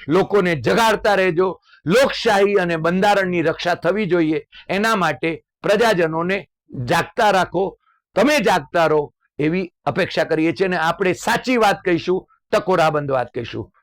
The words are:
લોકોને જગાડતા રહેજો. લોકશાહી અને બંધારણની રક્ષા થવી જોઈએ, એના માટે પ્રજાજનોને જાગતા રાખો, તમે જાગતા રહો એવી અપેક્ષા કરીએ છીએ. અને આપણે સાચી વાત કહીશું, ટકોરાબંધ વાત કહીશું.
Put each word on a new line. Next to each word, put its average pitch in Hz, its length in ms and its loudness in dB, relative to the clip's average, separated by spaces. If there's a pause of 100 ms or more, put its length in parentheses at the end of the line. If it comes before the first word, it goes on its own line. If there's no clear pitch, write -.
લોકોને 180 460 2
જગાડતા 202 600 0
રહેજો. 185 460 0 (260)
લોકશાહી 202 680 2
અને 175 220 0
બંધારણની 180 680 0
રક્ષા 160 320 -2
થવી 190 320 -2
જોઈએ, 156 400 0 (220)
એના 214 280 0
માટે 165 460 -2 (200)
પ્રજાજનોને 185 840 0 (360)
જાગતા 170 460 0
રાખો, 185 480 -2 (360)
તમે 285 240 4
જાગતા 175 480 0
રહો 151 280 0 (240)
એવી 165 340 -2 (120)
અપેક્ષા 147 400 -2
કરીએ 160 280 0
છીએ. 190 140 -2
અને 180 100 -2
આપણે 170 360 0
સાચી 240 440 -2
વાત 208 280 2
કહીશું, 180 420 -2 (260)
ટકોરાબંધ 156 580 0
વાત 123 240 -2
કહીશું. 113 380 -10 (100)